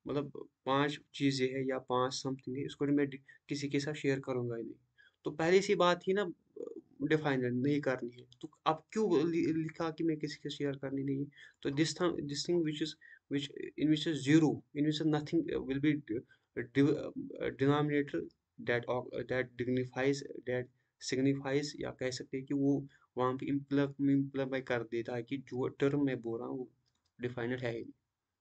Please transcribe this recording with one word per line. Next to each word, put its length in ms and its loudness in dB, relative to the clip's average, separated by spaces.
मतलब 380 -6
पांच 340 2
चीज़ें 340 2
हैं 160 -4
या 140 -2
पांच 360 0
something 340 -6
है, 160 -4
इसको 220 -4
मैं 220 4
डि-, 120 -12
किसी 200 -4
के 120 0
साथ 140 -4
शेयर 260 0
करूँगा 360 -4
ही 60 -6
नहीं। 120 -10
तो 60 -4
पहले 320 4
से 120 2
बात 340 4
ही 40 2
ना 200 0
define 380 2
नहीं 400 0
करनी 300 -2
है, 160 -20
तो 100 -12
अब 260 0
क्यों 360 4
लि-, 280 0
लिखा 340 -2
कि 140 -4
मैं 120 2
किसी 200 -6
के 140 -10
share 260 -4
करनी 280 -4
नहीं 140 0
है? 80 -2
तो 80 -2
this 240 0
thing, 200 0
this 320 -6
thing 100 2
which 260 0
is, 100 -2
which, 180 -2
in 120 6
which 120 0
is 220 0
zero, 220 8
in 100 2
which 120 0
is 60 0
nothing, 360 2
uh, 200 -2
will 180 -2
be 140 4
d-, 260 -4
div-, 220 6
uh, 540 -6
denominator 600 2
that 180 0
o-, 260 -2
that 300 -2
dignifies, 600 0
that 160 -2
signifies, 640 0
या 100 -6
कह 200 -4
सकते 260 -8
हैं 100 -8
कि 80 -4
वो 340 2
वहाँ 180 2
पे 120 -6
इम्प्ल-, 640 0
इम्प्लीफाई 500 0
कर 220 0
देता 320 -4
है 80 -2
कि 140 -6
जो 320 -4
term 360 2
मैं 160 0
बोल 180 -4
रहा 100 -8
हूँ 100 -6
वो 120 -10
डिफाइंड 400 -4
है 120 -2
ही 100 -6
नहीं, 100 -14